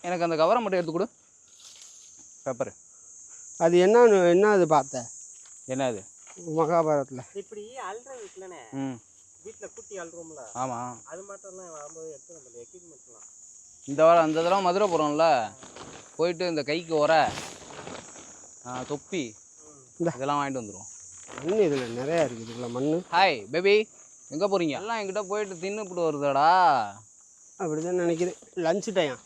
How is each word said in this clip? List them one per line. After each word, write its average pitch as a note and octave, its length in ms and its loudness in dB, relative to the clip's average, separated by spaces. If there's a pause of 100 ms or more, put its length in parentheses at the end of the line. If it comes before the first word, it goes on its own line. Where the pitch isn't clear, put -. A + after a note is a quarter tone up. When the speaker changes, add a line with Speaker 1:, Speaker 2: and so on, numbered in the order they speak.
Speaker 1:
எனக்கு F3 200 0
அந்த E3 160 0
கவரை G#3+ 180 4
மட்டும் F#3+ 180 0
எடுத்து D#3+ 160 -4
கொடு. G3 140 -2 (1400)
பேப்பர். B2 260 -6 (920)
Speaker 2:
அது E3+ 100 4 (100)
என்னன்னு, A3+ 320 8 (160)
என்ன G3+ 240 6
அது F3 160 6
பார்த்த? C3+ 280 2 (720)
Speaker 1:
என்ன C3+ 180 -2
அது? G2 100 -8 (580)
Speaker 2:
மகாபாரதத்துல. D3+ 640 0 (180)
Speaker 3:
இப்படி G#3 220 -16 (240)
அல்றது A3+ 360 -14
இருக்குல்லண்ணே, F#3 380 -16 (200)
Speaker 1:
ம். C3 160 -6 (480)
Speaker 3:
வீட்ல G3+ 200 -18 (100)
குட்டி - 280 -20
அல்றோம்ல, D#3+ 400 -16 (180)
Speaker 1:
ஆமா. B2+ 160 -6 (340)
Speaker 3:
அது F3+ 100 -14 (100)
மட்டும்லாம் F#3 460 -18
வரும்போது D#3+ 360 -16
எடுத்து C3 240 -20
நம்ம A#2+ 260 -20
எக்யூப்மெண்ட்லாம். C#3 640 -20 (640)
Speaker 1:
இந்த C#3+ 160 0
வாரம், E3+ 200 8
அந்த D#3 180 0
தடவை F#3+ 220 2
மதுரை G3 260 2
போறோம்ல, D#3 340 2 (920)
போயிட்டு F3 340 0
இந்த D3 160 -2
கைக்கு E3 340 -2
உரை, D#3 180 4 (1500)
ஆ, B2 40 -12 (220)
தொப்பி, D3 300 -6 (760)
Speaker 2:
இந்தா. E3+ 160 -2
Speaker 1:
இதெல்லாம் C#3+ 240 -2
வாங்கிட்டு C3+ 220 -4
வந்துருவோம். G2 280 -14 (460)
Speaker 2:
மண்ணு F#3+ 320 0
இதுல C3+ 180 0 (140)
நிறையா D#3 260 0
இருக்கு, A2+ 200 -8
இதுக்குள்ள A#2 320 -10
மண்ணு. D3+ 200 0 (160)
Speaker 1:
ஹாய் F3 240 4 (160)
பேபி, G3 220 4 (580)
எங்க F3 200 -2
போறீங்க? E3 300 0
எல்லாம் A3+ 180 -6
என்கிட்ட G3 300 -6
போயிட்டு G3 320 -6
தின்னுப்புட்டு F#3+ 440 -4
வருதாடா. C#3+ 420 2 (1120)
Speaker 2:
அப்படிதான் E3 420 -2
நினைக்கிறேன். E3+ 340 0 (280)
லஞ்ச் F#3+ 320 0
டைம். C#3+ 280 -2